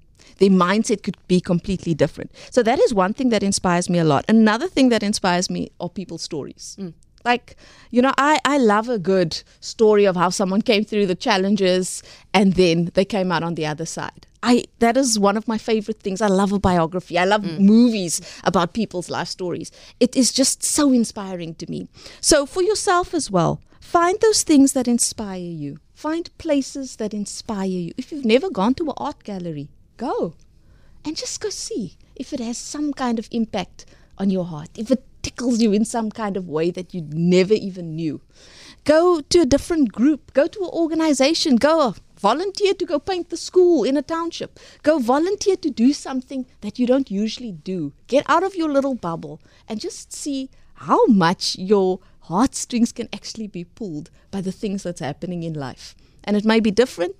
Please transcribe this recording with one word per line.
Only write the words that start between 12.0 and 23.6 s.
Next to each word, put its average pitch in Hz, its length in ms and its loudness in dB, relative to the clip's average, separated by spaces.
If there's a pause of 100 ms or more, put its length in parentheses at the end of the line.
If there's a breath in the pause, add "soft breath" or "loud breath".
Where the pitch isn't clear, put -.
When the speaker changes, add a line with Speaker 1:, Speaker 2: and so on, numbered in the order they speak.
Speaker 1:
and 196 200 4
then 170 420 2
they 190 100 2
came 190 260 -2
out 165 120 -2
on 170 120 -4
the 151 120 -4
other 151 180 -8
side. - 400 -12 (160)
I, 240 220 2 (160)
that 233 180 2
is 240 220 0
one 202 180 2
of 214 100 -8
my 220 120 -2
favorite 220 400 -4
things. 190 220 -6
I 214 60 2
love 196 240 2
a 202 80 2
biography. 175 600 0
I 180 60 2
love 208 180 2
Speaker 2:
Mm. 175 160 -4
Speaker 1:
movies 214 600 4 (220 loud breath)
about 196 300 0
people's 190 360 -6
life 147 180 -6
stories. - 440 -10 (280 loud breath)
It - 160 2
is 254 160 2
just - 320 0
so 285 280 0
inspiring 190 640 -4
to 165 140 -12
me. - 180 -10 (340 loud breath)
So 285 260 4
for 370 160 -2
yourself 370 500 0
as 294 160 -4
well, 160 320 0 (180 soft breath)